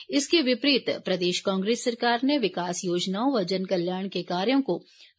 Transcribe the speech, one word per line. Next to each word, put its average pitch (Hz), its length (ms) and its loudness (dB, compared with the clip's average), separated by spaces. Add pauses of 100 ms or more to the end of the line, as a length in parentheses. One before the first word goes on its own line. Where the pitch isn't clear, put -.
इसके 285 320 2
विपरीत 254 480 2
प्रदेश 175 500 0
कांग्रेस 196 440 0
सरकार 240 400 0
ने 285 140 2
विकास 180 480 -2
योजनाओं 190 480 0
व 214 100 2
जन 185 220 -2
कल्याण 185 420 -2
के 185 160 -6
कार्यों 202 380 0
को 196 240 -2 (340)